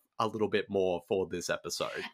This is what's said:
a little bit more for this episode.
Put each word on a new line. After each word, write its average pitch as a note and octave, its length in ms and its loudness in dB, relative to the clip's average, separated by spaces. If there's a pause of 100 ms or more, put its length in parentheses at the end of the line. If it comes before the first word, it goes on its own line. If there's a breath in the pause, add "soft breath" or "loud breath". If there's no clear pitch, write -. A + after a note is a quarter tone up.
(180)
a A#2 80 2
little G#2+ 220 0
bit G2+ 220 0
more F#2 360 2
for F#2+ 200 2
this E2+ 240 -4
episode. - 520 -4 (120)